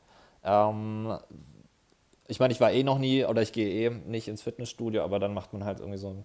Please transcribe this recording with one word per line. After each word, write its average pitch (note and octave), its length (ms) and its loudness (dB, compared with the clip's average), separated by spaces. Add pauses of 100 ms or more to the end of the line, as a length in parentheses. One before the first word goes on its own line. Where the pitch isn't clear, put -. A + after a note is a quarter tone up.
(440)
Ähm, G#2+ 720 2 (1120)
ich A2+ 100 -8
meine, B2+ 140 4
ich A#2 80 0
war A2+ 100 8
eh B2+ 120 4
noch C3+ 160 2
nie C3 260 2
oder A2+ 160 2
ich G#2+ 120 0
gehe G#2+ 180 0
eh A2+ 200 2
nicht A2 380 -8
ins G#2+ 140 -10
Fitnessstudio, A2+ 600 -4
aber G2 180 0
dann G2+ 120 -2
macht G2+ 220 -8
man G2+ 100 -8
halt G2 140 -6
irgendwie G2 200 -10
so G2 260 -10